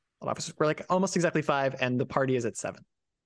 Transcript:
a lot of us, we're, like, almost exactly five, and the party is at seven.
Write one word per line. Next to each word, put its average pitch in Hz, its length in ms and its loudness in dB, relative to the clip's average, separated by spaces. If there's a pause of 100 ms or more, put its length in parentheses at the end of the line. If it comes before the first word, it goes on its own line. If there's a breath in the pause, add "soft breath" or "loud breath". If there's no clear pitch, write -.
(220)
a - 20 -12
lot - 80 -2
of - 60 -4
us, - 200 -10
we're, 156 80 4
like, 151 240 -2
almost 185 260 2
exactly 165 260 2
five, 135 380 0
and 123 200 2
the 127 60 0
party 131 300 2
is 120 100 0
at 104 100 -4
seven. - 280 -8 (420)